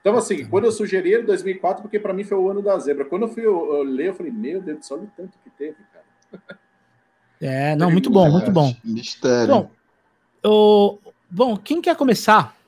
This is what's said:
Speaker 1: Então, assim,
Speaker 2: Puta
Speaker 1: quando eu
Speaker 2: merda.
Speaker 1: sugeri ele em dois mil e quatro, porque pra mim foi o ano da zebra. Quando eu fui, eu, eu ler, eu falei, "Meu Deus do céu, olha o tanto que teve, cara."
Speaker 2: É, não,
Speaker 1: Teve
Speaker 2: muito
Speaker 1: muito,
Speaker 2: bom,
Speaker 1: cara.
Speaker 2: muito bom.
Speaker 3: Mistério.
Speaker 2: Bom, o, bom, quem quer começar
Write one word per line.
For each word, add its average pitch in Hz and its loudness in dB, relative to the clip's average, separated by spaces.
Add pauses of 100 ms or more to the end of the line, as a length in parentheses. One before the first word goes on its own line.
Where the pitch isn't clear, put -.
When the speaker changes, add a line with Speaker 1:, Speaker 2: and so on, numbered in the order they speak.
Speaker 1:
Então, 208 2
assim, 208 -2
Speaker 2:
Puta 127 -10
Speaker 1:
quando 202 0
eu 226 4
Speaker 2:
merda. 214 -6
Speaker 1:
sugeri 185 0
ele 233 2
em - -6
dois 196 0
mil 185 -6
e 180 -14
quatro, 190 -4
porque 214 -6
pra 202 -4
mim 196 -6
foi 196 -4
o 190 0
ano 196 -4
da 196 0
zebra. 139 -4
Quando 180 -6
eu 226 -4
fui, 226 -10
eu, 165 0
eu 143 0
ler, 135 -4
eu 196 -6
falei, 165 -10
"Meu 135 -8
Deus 156 -10
do - -20
céu, 139 -12
olha 185 -14
o 208 -20
tanto 185 -18
que - -20
teve, 151 -14 (160)
cara." - -20 (1400)
Speaker 2:
É, 143 -2
não, 165 2
Speaker 1:
Teve 175 2
Speaker 2:
muito 190 0
Speaker 1:
muito, - -
Speaker 2:
bom, 202 6
Speaker 1:
cara. 151 6
Speaker 2:
muito 202 0
bom. 147 2
Speaker 3:
Mistério. 117 0
Speaker 2:
Bom, 196 0 (760)
o, 214 4 (320)
bom, 220 0
quem 330 -4
quer 330 0
começar 214 2 (120)